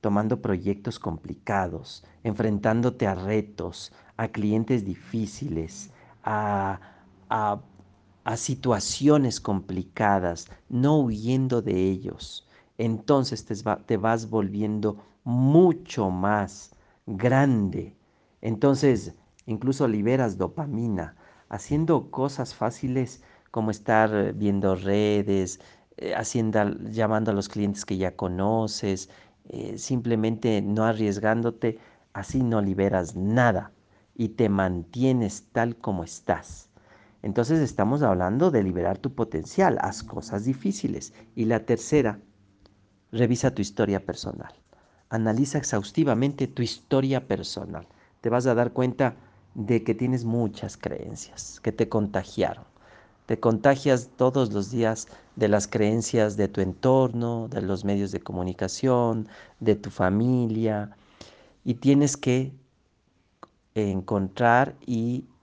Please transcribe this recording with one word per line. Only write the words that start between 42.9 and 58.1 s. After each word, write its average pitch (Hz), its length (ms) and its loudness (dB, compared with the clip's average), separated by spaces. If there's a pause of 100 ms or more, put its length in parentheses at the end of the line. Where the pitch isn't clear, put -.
revisa 120 420 2
tu 110 80 -2
historia 98 420 0
personal. - 480 -10 (580)
Analiza 113 480 0
exhaustivamente 131 880 0
tu - 140 -6
historia 135 640 -2
personal. 87 580 -6 (340)
Te 117 100 -2
vas 123 180 2
a 123 80 4
dar 120 160 2
cuenta 127 420 0 (400)
de 107 300 0
que 113 100 2
tienes 123 320 -2
muchas 110 500 -2
creencias - 840 -10
que 110 100 0
te 110 160 0
contagiaron. 101 760 -2 (600)
Te 110 160 -2
contagias 127 760 4
todos 127 360 2
los 101 180 -2
días 113 380 -2 (260)
de 110 140 2
las 101 180 4
creencias 107 680 2
de 104 120 2
tu 101 120 -4
entorno, 117 880 2
de 110 140 -6
los 95 200 -2
medios 101 300 0